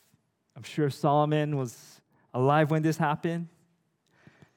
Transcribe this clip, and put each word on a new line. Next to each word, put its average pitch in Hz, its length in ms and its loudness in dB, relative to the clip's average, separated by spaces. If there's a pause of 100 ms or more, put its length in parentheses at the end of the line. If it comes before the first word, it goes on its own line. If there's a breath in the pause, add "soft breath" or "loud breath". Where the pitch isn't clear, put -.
(580)
I'm 113 60 -16
sure 147 260 -2
Solomon 151 640 0
was - 460 -8 (320 soft breath)
alive 143 360 4
when 156 120 0
this 156 160 0
happened, 165 500 -4 (1080 soft breath)